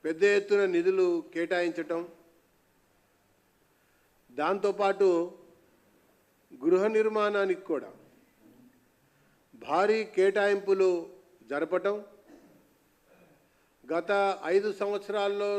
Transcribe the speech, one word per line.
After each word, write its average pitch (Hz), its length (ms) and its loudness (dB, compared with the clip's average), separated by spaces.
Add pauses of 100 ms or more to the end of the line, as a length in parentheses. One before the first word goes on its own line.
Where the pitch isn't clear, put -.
పెద్ద 160 180 0 (120)
ఎత్తున 202 260 2 (120)
నిధులు 185 320 2 (280)
కేటాయించటం, 170 680 -2 (2250)
దాంతోపాటు 196 800 0 (1600)
గృహ 180 200 2 (120)
నిర్మాణానికి 208 720 0
కూడా 127 240 -6 (1700)
భారీ 202 340 2 (160)
కేటాయింపులు 196 720 2 (640)
జరపటం, 175 460 -2 (1900)
గత 170 260 -6 (460)
ఐదు 202 160 2 (100)
సంవత్సరాల్లో 202 760 -4